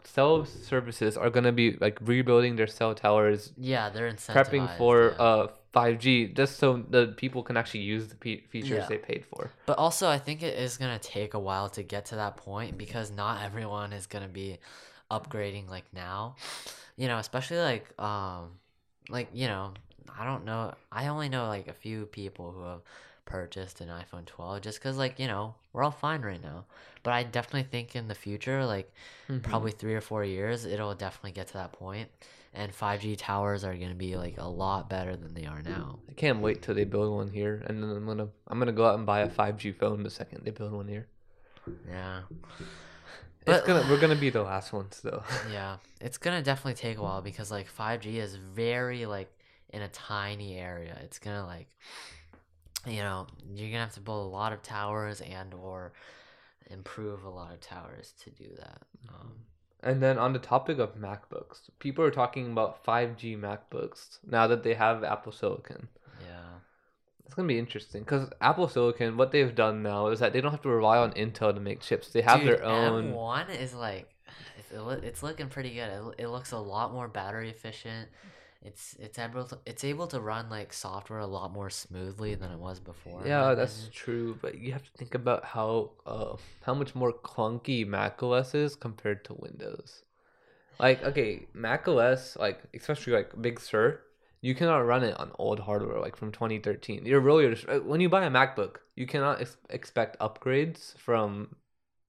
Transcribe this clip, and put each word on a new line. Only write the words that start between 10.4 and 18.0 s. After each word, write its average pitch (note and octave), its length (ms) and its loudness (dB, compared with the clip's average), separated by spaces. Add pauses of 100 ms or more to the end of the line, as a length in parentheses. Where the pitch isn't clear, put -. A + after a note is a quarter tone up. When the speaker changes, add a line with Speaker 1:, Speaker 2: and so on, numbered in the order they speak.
Speaker 2:
it E3 160 -4
is B2 180 -4
gonna B2 220 -4
take G#2 360 -6
a G#2+ 60 -2
while G2 300 -2
to G#2 120 -8
get G2+ 240 -8
to A#2 100 -8
that G#2 200 -4
point G2+ 420 -8
because G#2+ 320 -8
not G#2 320 -4
everyone G#2 500 -6
is G2 140 -10
gonna G2 220 -10
be F#2+ 300 -10 (520)
upgrading, G2+ 580 -6
like, F#2 240 -12
now. F#2+ 440 -6 (600)
You B2+ 120 -2
know, A#2 100 0
especially, C3 400 -4
like, C3 420 -2